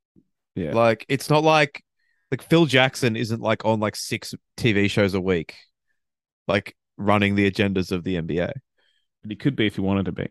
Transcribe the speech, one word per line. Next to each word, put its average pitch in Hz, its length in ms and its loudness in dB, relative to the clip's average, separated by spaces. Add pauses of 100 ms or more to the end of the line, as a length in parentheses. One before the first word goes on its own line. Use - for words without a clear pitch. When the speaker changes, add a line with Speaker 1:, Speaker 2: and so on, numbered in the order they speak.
(560)
Speaker 1:
Yeah. 80 180 -6
Speaker 2:
Like, 113 340 2
it's 135 220 -2
not 151 140 4
like, 156 400 2 (480)
like, 131 100 -6
Phil 165 240 4
Jackson 127 520 2
isn't, 117 240 -4
like, 110 240 0
on, 110 160 0
like, 104 160 -4
six - 360 -8 (220)
T 120 160 2
V 101 160 4
shows 101 260 2
a 98 60 -2
week, 90 360 -2 (920)
like, - 280 -2 (220)
running 101 380 2
the 101 160 4
agendas 98 400 -2
of 90 140 -4
the 92 100 -4
N 82 100 -4
B 80 140 -4
A. - 140 -4 (680)
Speaker 1:
But 107 100 -12
he 104 40 -10
could 135 220 -4
be 110 100 2
if - 80 -6
he 95 60 -4
wanted 98 240 0
to 90 80 -6
be. - 180 -8